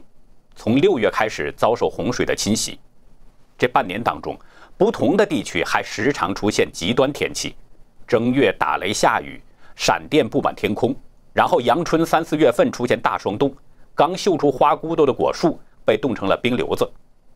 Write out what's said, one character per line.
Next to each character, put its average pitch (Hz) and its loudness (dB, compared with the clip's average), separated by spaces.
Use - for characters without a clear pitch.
从 113 0
六 160 4
月 101 2
开 110 0
始 73 -6
遭 107 2
受 90 0
洪 87 -4
水 82 -2
的 71 0
侵 101 0
袭。 - -4
这 - 2
半 120 0
年 87 -6
当 80 -2
中， 73 -8
不 214 4
同 147 0
的 214 4
地 127 -2
区 - -4
还 - 0
时 113 -2
常 95 -4
出 104 0
现 - 0
极 87 -4
端 139 2
天 - -4
气： - -8
正 120 2
月 139 4
打 78 0
雷 90 -4
下 113 0
雨， 67 -16
闪 87 0
电 143 2
布 135 -2
满 - -2
天 104 -2
空； 123 -2
然 110 4
后 160 2
阳 123 2
春 165 0
三 160 2
四 156 -2
月 147 6
份 123 2
出 123 -4
现 113 0
大 98 -2
霜 104 -4
冻， 139 0
刚 156 2
绣 180 0
出 143 2
花 147 4
骨 160 -4
朵 156 4
的 135 4
果 65 -2
树 - 0
被 139 4
冻 120 -2
成 98 -4
了 87 4
冰 120 0
瘤 76 -2
子。 113 0